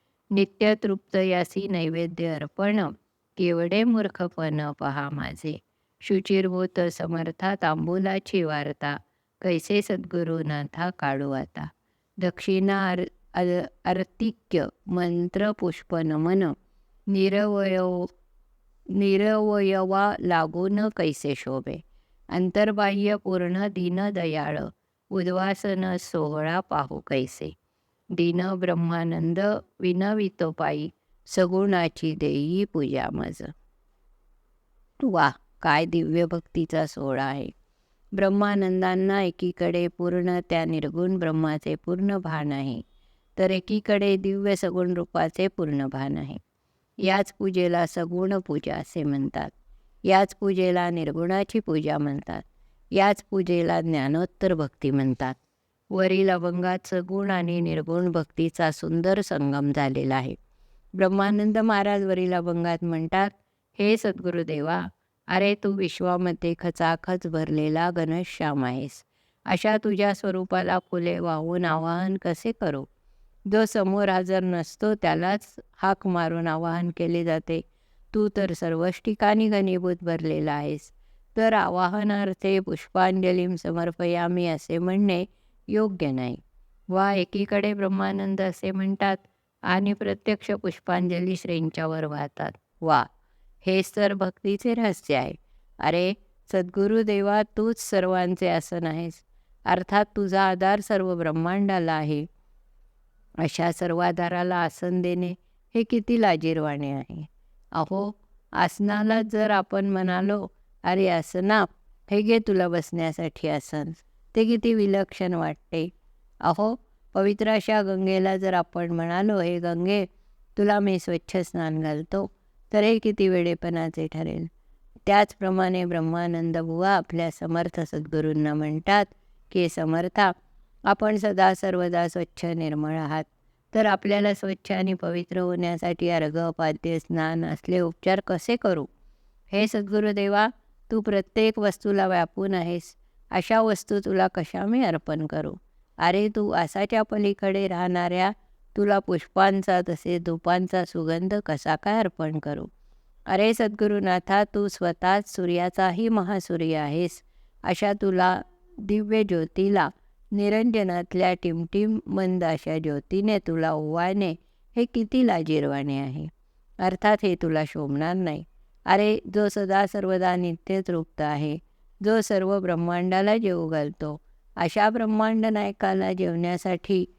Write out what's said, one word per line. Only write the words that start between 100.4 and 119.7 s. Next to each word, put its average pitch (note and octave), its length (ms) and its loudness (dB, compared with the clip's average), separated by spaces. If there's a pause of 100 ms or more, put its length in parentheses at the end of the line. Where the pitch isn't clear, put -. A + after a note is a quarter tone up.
आधार F#3+ 380 2
सर्व F#3+ 340 0
ब्रह्मांडाला E3+ 800 0
आहे. D3+ 340 -2 (1120)
अशा E3 340 0
सर्व E3+ 260 -2
आधाराला F3 580 0
आसन F3+ 460 -2
देणे F3 320 -2 (400)
हे A#3 80 2
किती A#3 380 2
लाजिरवाणे D#3 720 2
आहे. C#3 340 -8 (460)
अहो, G3 480 -4 (320)
आसनाला G#3 720 2
जर G#3+ 280 0
आपण G3 360 0
म्हणालो, F#3+ 600 0 (360)
"अरे F#3 260 2
आसना, F#3 560 2 (460)
हे G#3 120 2
घे A3+ 160 4
तुला F#3+ 300 2
बसण्यासाठी E3 800 -2
आसन," D3+ 420 -4 (460)
ते A3 80 6
किती A3+ 300 2
विलक्षण G3 600 2
वाटते. E3 540 -4 (520)
अहो, G#3+ 460 0 (280)
पवित्र G3+ 360 2
अशा A3 320 2
गंगेला F#3+ 540 2
जर F#3 180 0
आपण F3 360 -2
म्हणालो, F3 500 0
"हे F3 180 0
गंगे, F3 480 0 (520)